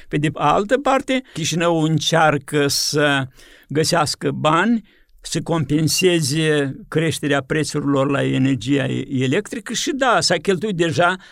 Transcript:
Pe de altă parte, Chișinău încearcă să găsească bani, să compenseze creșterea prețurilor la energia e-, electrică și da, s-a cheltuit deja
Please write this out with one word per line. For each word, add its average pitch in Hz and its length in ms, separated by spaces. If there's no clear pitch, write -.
Pe - 80
de 151 180
altă 185 440
parte, 262 440
Chișinău 165 500
încearcă 151 840
să 143 600
găsească 156 600
bani, 165 580
să - 200
compenseze 156 1400
creșterea 151 540
prețurilor 143 680
la 135 120
energia 135 600
e-, 127 240
electrică 143 640
și 220 220
da, 254 260
s-a 180 140
cheltuit 190 420
deja 170 400